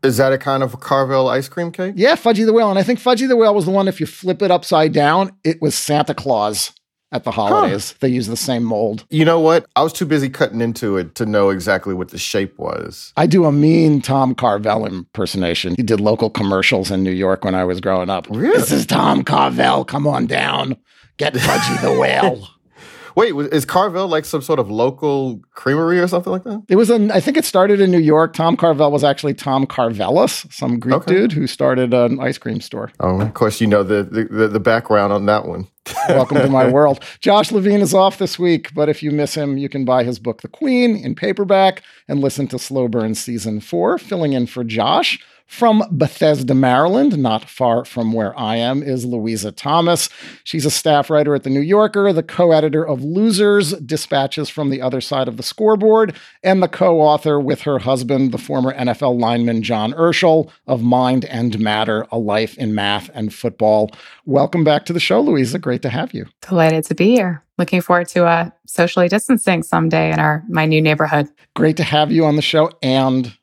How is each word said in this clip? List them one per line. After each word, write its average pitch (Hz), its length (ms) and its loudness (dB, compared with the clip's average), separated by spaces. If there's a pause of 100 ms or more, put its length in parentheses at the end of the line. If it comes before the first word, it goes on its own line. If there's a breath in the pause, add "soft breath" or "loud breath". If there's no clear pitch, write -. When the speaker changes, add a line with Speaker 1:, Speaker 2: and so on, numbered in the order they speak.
Speaker 1:
Is 127 140 2
that 135 160 4
a 131 40 0
kind 135 240 -2
of 123 180 -6
Carvel 135 500 0
ice 131 200 -2
cream 170 220 -6
cake? 190 260 -6
Speaker 2:
Yeah, 254 180 4
Fudgy 226 300 0
the 220 80 4
Whale. 226 160 4
And 196 80 0
I 196 60 2
think 240 160 0
Fudgy 247 280 2
the 254 80 4
Whale 220 200 4
was 190 100 2
the 175 60 -2
one, 196 160 2
if 190 120 -4
you 160 60 -2
flip 185 380 -4
it 185 80 2
upside 160 420 2
down, 165 500 2
it 165 200 -2
was 151 100 0
Santa 147 400 -2
Claus 107 600 -2 (400)
at 123 100 -6
the 120 80 -6
Speaker 1:
Huh. 214 160 -2
Speaker 2:
holidays. 262 540 0
They 135 80 0
use 123 180 -2
the 117 80 -6
same 120 300 -4
mold. 110 440 -4
Speaker 1:
You 151 140 2
know 165 160 4
what? 160 260 2 (120)
I 131 40 2
was 160 120 0
too - 120 -6
busy 143 220 0
cutting 135 320 -4
into 117 380 -2
it 85 180 -6
to 117 100 -4
know 104 260 2
exactly 95 420 -4
what 92 160 -8
the 85 80 -16
shape 98 420 -6
was. - 560 -10
Speaker 2:
I 160 120 2
do 170 180 4
a 151 60 2
mean 151 500 4
Tom 135 340 0
Carvel 107 500 0
impersonation. 90 920 -4
He 127 60 -2
did 104 180 0
local 107 280 0
commercials 98 640 0
in 95 120 -2
New 95 80 0
York 95 340 -2
when 92 100 -2
I 92 80 0
was 90 160 -2
growing 92 300 -2
up. 92 200 -6
Speaker 1:
Really? 208 280 0
Speaker 2:
"This - 160 0
is - 120 0
Tom - 380 0
Carvel. 131 640 0
Come 143 200 -4
on 127 200 0
down. 135 500 -4 (400 soft breath)
Get - 180 -4
Fudgy - 480 -2
the - 160 0
Whale." 67 560 0
Speaker 1:
<laughs> - 40 -20 (580 loud breath)
Wait, 220 160 2
was, 143 160 -4
is 147 180 0
Carvel, 185 420 0
like, 156 180 -2
some 147 180 -6
sort 156 160 -2
of 107 100 -2
local 131 720 -2 (140)
creamery 165 440 0
or 175 80 2
something 180 240 -4
like 185 120 -6
that? 214 260 -10
Speaker 2:
It 185 60 4
was 214 160 4
an, 220 180 4
I 196 100 2
think 285 160 -2
it 320 100 0
started 202 360 4
in 190 80 4
New 180 80 4
York. 160 360 4
Tom 165 220 2
Carvel 151 360 2
was 143 120 0
actually 143 300 0
Tom 135 320 -2
Carvelis, 117 880 -2
some 123 240 -4
Greek 123 200 0
Speaker 1:
Okay. 180 180 0
Speaker 2:
dude 208 160 2
who 151 160 -2
started 127 480 0
an 120 240 2
ice 131 180 -4
cream 113 240 -6
store. - 380 -12
Speaker 1:
Oh, 92 200 0
of 107 140 -2
course, 107 260 0
you 113 60 2
know 104 160 4
the, 101 220 0
the, 107 220 -4
the, 107 240 0
the 104 100 -2
background 107 540 2
on 101 120 0
that 104 220 2
one. 87 200 -10 (200)
<laughs> - 220 -4
Speaker 2:
Welcome 135 280 2
to 135 120 2
my 131 200 4
world. 139 340 2 (160 loud breath)
Josh 208 320 2
Levine 202 300 2
is 170 140 0
off 190 240 4
this - 180 -4
week, 175 380 0
but 151 120 0
if 151 140 -2
you 151 80 -4
miss 147 240 -2
him, 143 240 -4
you 139 100 -6
can 139 160 -6
buy 127 200 2
his 120 160 -4
book, 113 240 -8
The - 40 -14
Queen, 247 480 0
in 165 200 -6
paperback 190 640 2 (260 soft breath)
and 143 120 -2
listen 139 300 -2
to 127 100 -8
Slow 131 280 -4
Burn 110 280 -2
Season 107 460 -8
four, 175 360 -2
filling 165 360 -4
in 123 120 -2
for 123 180 -8
Josh. 113 560 -2 (260 soft breath)
From 220 440 2
Bethesda, 143 640 0
Maryland, 156 640 2
not 117 320 -2
far 120 360 0
from 113 260 -4
where 110 260 -2
I 113 200 -4
am, 131 260 -2
is 127 220 -4
Louisa 110 480 -6
Thomas. 170 560 0 (340 loud breath)
She's 151 220 -6
a 151 40 0
staff 147 400 2
writer 147 260 2
at 135 80 -4
The 135 60 -6
New 139 120 0
Yorker, 202 500 2
the 165 100 0
co-editor 156 640 2
of 139 160 -4
Losers, 202 760 2
Dispatches 143 720 -4
from 143 220 -4
the 131 100 -4
Other 131 180 -2
Side 131 300 -4
of 110 80 -12
the 123 60 -10
Scoreboard, 214 720 2 (260 loud breath)
and 190 180 2
the 180 60 2
co-author 151 720 2
with 135 220 -2
her 139 180 -2
husband, 127 540 0
the 123 40 -6
former 131 360 -2
N 131 160 -4
F 117 120 -4
L 127 160 0
lineman 117 460 0
John 110 300 -2
Urschel, 165 580 2 (160 soft breath)
of 123 160 -2
Mind 127 400 2
and 117 380 -4
Matter, 110 500 0
A 117 60 -4
Life 107 400 -2
in 110 180 -4
Math 101 380 -2
and 107 200 -8
Football. 107 580 0 (340 loud breath)
Welcome 147 400 0
back 147 220 2
to - 40 -6
the 170 80 -2
show, 196 220 0
Louisa. 170 380 0
Great 123 240 -4
to 135 60 -4
have 143 240 -6
you. - 120 -10 (200)
Speaker 3:
Delighted 160 420 2
to - 60 -4
be 185 180 2
here. 185 300 0 (160)
Looking 180 220 0
forward 175 300 0
to, 175 160 0
uh, 170 240 0 (160)
socially 180 420 0
distancing 190 560 0
someday 160 480 0
in 156 80 -2
our, 151 300 0
my 160 160 0
new 156 160 2
neighborhood. 151 480 0 (260 soft breath)
Speaker 2:
Great 156 220 2
to 170 80 -2
have 151 260 0
you 160 140 2
on 151 100 2
the 151 60 0
show 160 280 2 (140)
and 131 600 0